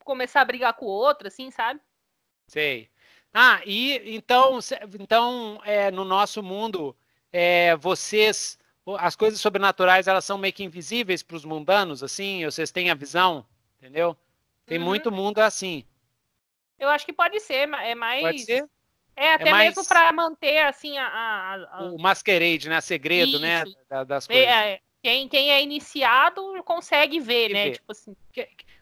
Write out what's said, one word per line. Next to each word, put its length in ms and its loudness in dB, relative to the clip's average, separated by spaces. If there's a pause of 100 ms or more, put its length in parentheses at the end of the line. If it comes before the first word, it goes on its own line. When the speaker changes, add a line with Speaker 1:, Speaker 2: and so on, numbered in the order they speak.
Speaker 1:
começar 380 0
a 40 4
brigar 280 -2
com 120 -14
o 40 -6
outro, 380 0
assim, 240 -16
sabe? 280 -6 (680)
Speaker 2:
Sei. 420 -4 (440)
Ah, 320 6
e 500 -4
então, 460 4
cê, 180 -10 (200)
então, 640 0
é, 280 0
no 120 -6
nosso 400 0
mundo, 520 -8 (360)
é, 460 4
vocês, 840 0 (260)
o, 120 -8
as 180 -2
coisas 240 0
sobrenaturais, 680 2
elas 180 2
são 120 -6
meio 160 -4
que 120 -12
invisíveis 580 -6
pros 220 -14
mundanos, 580 -2
assim, 400 -8
vocês 280 -6
têm 200 -2
a 40 0
visão, 500 -2 (340)
entendeu? 380 -4 (480)
Tem 140 -6
Speaker 1:
Uhum. 40 -6
Speaker 2:
muito 280 -2
mundo 280 -4
assim. 460 -2 (920)
Speaker 1:
Eu 120 -2
acho 160 0
que 80 -10
pode 260 0
ser, 280 -2
ma-, 160 -6
é 120 -4
mais 280 -4
Speaker 2:
Pode 160 -2
ser? 280 -2 (480)
Speaker 1:
É, 120 0
Speaker 2:
É 80 6
Speaker 1:
até 160 4
Speaker 2:
mais 240 6
Speaker 1:
mesmo 120 -6
pra 240 6
manter, 520 0
assim, 340 -4
a, 100 -4
a, 720 -8
a 80 -10
Speaker 2:
o 140 -10
masquerade, 680 2
né, 100 0
a 40 0
segredo, 580 0
né, 260 0
Speaker 1:
Isso. 120 -16 (100)
Speaker 2:
da, 160 -6
das 220 -6
Speaker 1:
É, 80 -6
Speaker 2:
coisas. 160 6
Speaker 1:
é, 300 2 (220)
quem, 280 -2
quem 220 2
é 120 4
iniciado 1000 0
consegue 540 0
ver, 300 0
Speaker 2:
Consegue 40 -4
Speaker 1:
né? 120 0
Speaker 2:
ver. 100 -2
Speaker 1:
Tipo 180 -16
assim. 220 -20 (180)
Speaker 2:
Que, 120 -8
que, 200 -20 (160)